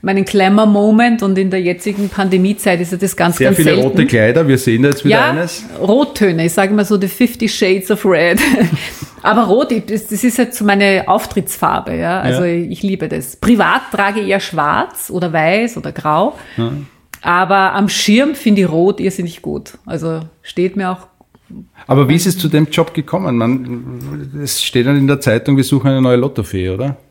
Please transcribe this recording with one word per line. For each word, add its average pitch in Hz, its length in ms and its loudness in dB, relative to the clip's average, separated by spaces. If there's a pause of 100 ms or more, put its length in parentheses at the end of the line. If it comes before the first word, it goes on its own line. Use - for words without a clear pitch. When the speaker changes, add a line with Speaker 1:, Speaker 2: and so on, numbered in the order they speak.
Speaker 1:
meinen 196 240 0
Glamour-Moment 214 1000 4
und 190 140 0
in 190 120 0
der 190 100 -2
jetzigen 185 480 -4
Pandemiezeit 190 720 0
ist 175 120 -4
ja 180 60 -6
das 190 180 -4
ganz, 175 220 0
Speaker 2:
Sehr 131 100 4
Speaker 1:
ganz 196 80 4
Speaker 2:
viele 156 140 4
Speaker 1:
selten. 135 180 2
Speaker 2:
rote - 180 2
Kleider. 120 400 4
Wir 135 120 4
sehen 117 260 2
da 143 60 4
jetzt 135 140 -4
wieder 214 120 4
Speaker 1:
Ja, 269 160 2
Speaker 2:
eines. 165 320 -6 (160)
Speaker 1:
Rottöne. 190 680 2
Ich 170 60 0
sage 196 200 0
immer 208 120 2
so, 202 160 2
the 190 80 -2
fifty 240 400 0
shades 190 420 0
of 208 140 -2
red. 175 360 4 (420)
<laughs> - 400 -14
Aber 202 240 2
rot, 240 260 2
ich, 220 140 -2
das, 214 200 -6
das 208 160 -6
ist 247 160 0
halt 240 160 0
so 214 100 -4
meine 196 440 4
Auftrittsfarbe, - 880 -2
ja. 170 240 -2
Also, 127 240 0
Speaker 2:
Ja. 170 100 0 (160)
Speaker 1:
ich 175 140 -8
liebe 190 240 -2
das. - 260 -8
Privat 220 560 2
trage 202 300 -2
ich 196 80 -4
eher 196 100 0
schwarz 165 720 -2
oder 175 220 -4
weiß 185 460 0
oder 147 120 -10
grau. 165 480 -2 (180)
Speaker 2:
Ja. 117 140 -4 (520)
Speaker 1:
Aber 185 520 2
am 202 140 0
Schirm 262 480 2
finde 208 240 2
ich 175 100 2
rot 175 300 0
irrsinnig 180 420 -6
gut. - 420 -10
Also, 160 360 -6 (220)
steht 180 340 -4
mir 185 160 -4
auch - 160 -12 (800)
Speaker 2:
Aber 135 200 4
wie 143 60 4
ist 170 120 2
es 180 120 -2
zu 160 100 -2
dem 151 220 2
Job - 240 -2
gekommen? 151 420 -4
Man, 127 1040 -6
es - 220 -6
steht 123 240 0
dann 143 100 2
in 135 120 2
der 143 100 2
Zeitung, 135 380 0
wir 135 80 2
suchen 139 240 0
eine 135 120 2
neue 127 160 4
Lottofee, 101 540 -2
oder? 127 260 -6 (140)